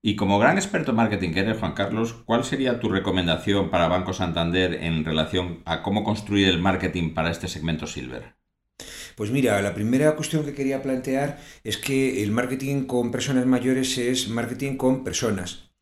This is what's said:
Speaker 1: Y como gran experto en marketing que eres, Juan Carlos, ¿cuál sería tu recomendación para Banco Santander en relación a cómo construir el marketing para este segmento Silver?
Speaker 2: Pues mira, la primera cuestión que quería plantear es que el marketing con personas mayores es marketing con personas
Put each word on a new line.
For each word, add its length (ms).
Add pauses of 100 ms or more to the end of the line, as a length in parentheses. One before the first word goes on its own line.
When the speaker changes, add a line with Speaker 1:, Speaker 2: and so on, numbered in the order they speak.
Speaker 1:
Y 120
como 220
gran 200
experto 340
en 60
marketing 340
que 80
eres, 180
Juan 160
Carlos, 400 (120)
¿cuál 180
sería 360
tu 100
recomendación 840
para 160
Banco 260
Santander 640
en 280
relación 640
a 160
cómo 220
construir 440
el 120
marketing 560
para 160
este 160
segmento 400
Silver? 480 (800)
Speaker 2:
Pues 160
mira, 320
la 100
primera 420
cuestión 300
que 80
quería 300
plantear 560 (240)
es 140
que 460
el 80
marketing 520
con 280
personas 360
mayores 500
es 300
marketing 480
con 280
personas 680 (120)